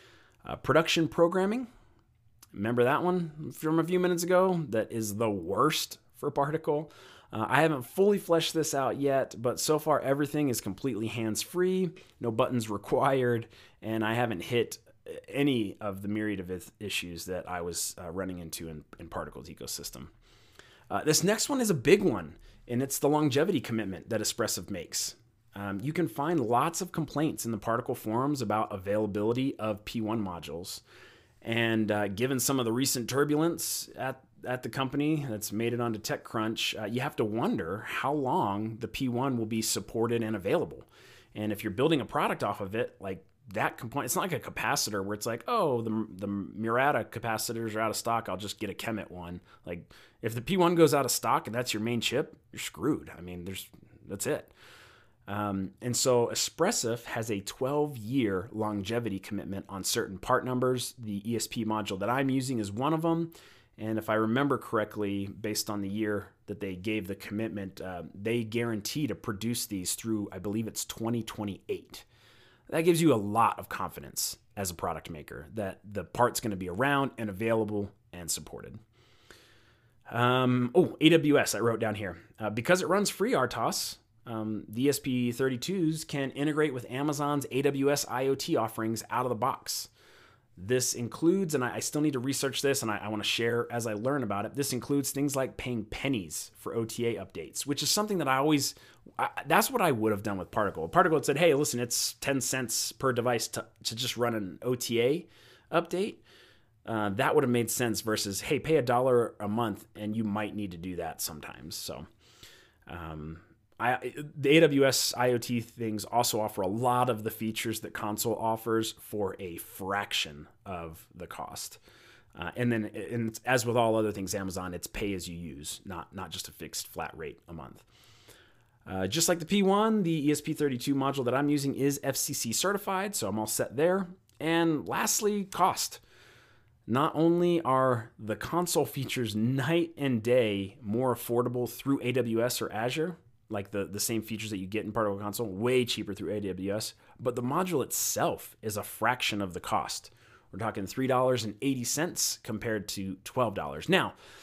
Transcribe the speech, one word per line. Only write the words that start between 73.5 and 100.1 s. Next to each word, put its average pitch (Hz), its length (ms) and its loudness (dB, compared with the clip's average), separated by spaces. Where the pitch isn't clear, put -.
of - 120 -10
confidence - 680 -6
as 98 160 -4
a 87 40 -8
product 82 340 -6
maker 76 460 -12
that 101 260 -6
the 101 140 -6
part's 120 360 2
gonna 107 160 -4
be 90 120 -6
around 135 480 2
and 107 140 -4
available 107 600 0
and 87 180 -8
supported. - 480 -8
Um, 123 640 4
oh, 175 260 4
A 156 100 8
W 147 280 6
S, - 160 2
I 101 60 -2
wrote 113 200 2
down 107 140 0
here. 95 240 -8
Uh, 107 120 -4
because 175 320 2
it 139 60 0
runs 196 200 2
free - 240 -2
R 131 160 2
tos, - 480 -4
um, 110 420 -4
the 110 160 -2
E 143 60 4
S - 80 2
P 123 340 0
thirty-twos 156 720 0
can 139 280 -4
integrate 147 420 0
with 120 160 -6
Amazon's 143 600 0
A 131 120 0
W 139 280 4
S 143 160 2
I 131 200 -2
O 135 80 4
T 151 200 -2
offerings 110 560 0
out 120 140 2
of 127 60 0
the 120 40 0
box. - 540 -4
This 123 320 0
includes, 160 640 0
and 127 100 0
I, 107 120 -4
I - 20 -6
still 147 220 -2
need 151 140 2
to 131 40 0
research 131 440 -2
this, 143 200 2
and 113 80 -2
I, 104 80 -2
I 104 100 -6
wanna 107 160 -4
share 117 460 0
as 117 160 -2
I 110 80 -2
learn 127 280 0
about 104 220 -2
it, 104 100 -8
this 135 200 -2
includes 135 380 0
things 139 240 0
like 131 200 -2
paying 120 300 -4
pennies 107 720 -4
for - 160 -8
O 113 100 0
T 117 220 -2
A 117 80 0
updates, 87 500 -8
which 139 180 -2
is 143 80 2
something 214 280 2
that 139 100 0
I 131 80 6
always, 143 380 4
I, - 100 0
that's 185 240 6
what 254 100 0
I 170 120 6
would 110 180 2